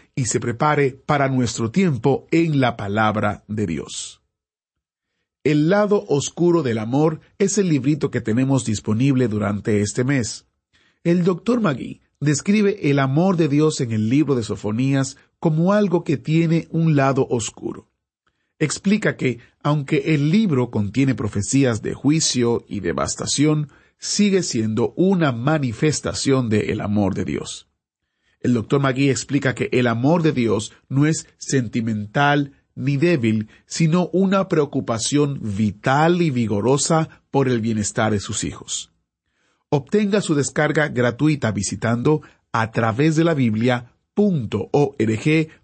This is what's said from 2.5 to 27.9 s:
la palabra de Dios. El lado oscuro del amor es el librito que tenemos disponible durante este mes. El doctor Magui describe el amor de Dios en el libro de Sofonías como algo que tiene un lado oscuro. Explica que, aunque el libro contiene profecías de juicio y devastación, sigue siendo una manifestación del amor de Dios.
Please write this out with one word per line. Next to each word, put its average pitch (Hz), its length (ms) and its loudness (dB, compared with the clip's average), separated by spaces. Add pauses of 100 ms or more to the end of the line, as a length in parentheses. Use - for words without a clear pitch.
la 120 180 0
palabra 104 720 -2
de 107 180 -4
Dios. - 560 -10 (1200)
El 151 280 2
lado 202 380 2
oscuro 165 520 2
del 117 160 -2
amor 143 440 0 (180)
es 196 180 0
el 190 120 0
librito 143 420 0
que - 100 -4
tenemos 131 440 0
disponible 120 640 0
durante 104 540 -2
este 104 220 -2
mes. 127 420 -2 (580)
El 175 200 2
doctor 196 360 0
Magui 156 420 -4 (180)
describe 190 720 0
el 139 80 2
amor 156 360 2
de 160 120 2
Dios 151 340 2
en 117 100 -2
el 110 180 0
libro 139 260 2
de 117 80 -2
Sofonías 127 720 -2 (220)
como 165 340 2
algo 180 300 0
que 147 140 -2
tiene 160 520 0
un 165 260 2
lado 135 320 2
oscuro. - 600 -6 (720)
Explica 190 580 0
que, 120 220 -4 (240)
aunque 151 500 0
el 147 160 0
libro 160 400 2
contiene 117 460 0
profecías 110 640 0
de - 140 -6
juicio 123 720 0
y 101 140 -8
devastación, 135 880 -2 (280)
sigue 190 460 0
siendo 110 520 -2
una 170 360 2
manifestación 131 1200 0
del 107 320 0
amor 104 340 0
de 98 100 -4
Dios. - 420 -8 (720)